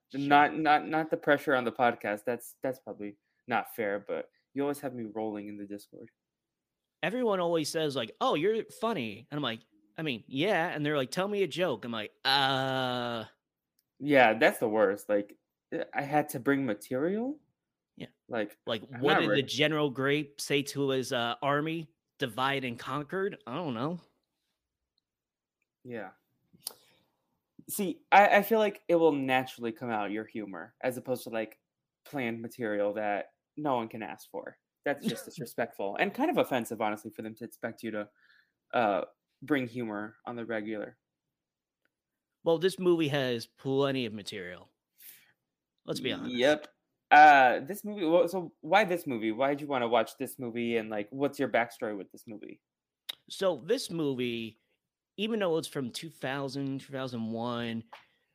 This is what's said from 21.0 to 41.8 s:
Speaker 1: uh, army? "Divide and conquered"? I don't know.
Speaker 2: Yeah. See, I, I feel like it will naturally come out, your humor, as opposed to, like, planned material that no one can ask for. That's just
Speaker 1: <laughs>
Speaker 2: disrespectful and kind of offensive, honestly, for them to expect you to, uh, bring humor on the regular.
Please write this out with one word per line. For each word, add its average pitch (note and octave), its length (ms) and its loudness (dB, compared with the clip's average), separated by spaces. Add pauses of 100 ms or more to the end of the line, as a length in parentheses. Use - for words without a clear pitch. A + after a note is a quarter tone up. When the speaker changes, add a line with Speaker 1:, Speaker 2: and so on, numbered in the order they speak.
Speaker 1:
uh, A#2+ 280 -2
army? D3+ 480 -2 (300)
"Divide C3 460 -2
and A#2+ 120 -6
conquered"? D3 600 -6 (100)
I A#2+ 80 -8
don't D#3+ 180 -4
know. D3 280 -4 (1800)
Speaker 2:
Yeah. A2+ 240 -10 (1600)
See, F#3+ 300 -4 (140)
I, G3 240 10
I G3+ 60 6
feel A3 160 2
like G#3 280 0
it E3+ 80 4
will E3 160 6
naturally C3 640 -2
come B2 160 -10
out, G#2 200 -4
your G#2 140 -6
humor, G2 560 -12
as B2+ 160 -4
opposed B2 280 -6
to, B2 80 -12
like, A2 280 -6 (460)
planned A#2 360 -6
material G#2+ 520 -2
that G#2 400 -4 (240)
no D3 180 0
one A2+ 140 -4
can A2+ 120 -12
ask - 300 -12
for. - 260 -12 (280)
That's C#3+ 200 -2
just - 200 -4
Speaker 1:
<laughs> - 0 -
Speaker 2:
disrespectful A2+ 720 -6
and G3+ 160 0
kind D#4 180 0
of B3+ 60 0
offensive, A#2+ 420 -2
honestly, A2 320 -4
for - 120 -12
them A2 120 -10
to - 80 -14
expect A2+ 400 -12
you A2 80 -6
to, G#2 180 -6 (640)
uh, G2+ 280 2 (400)
bring C3+ 260 0
humor A2 480 -8 (100)
on A#2+ 120 -8
the A2+ 80 -8
regular. A2 520 -6 (1500)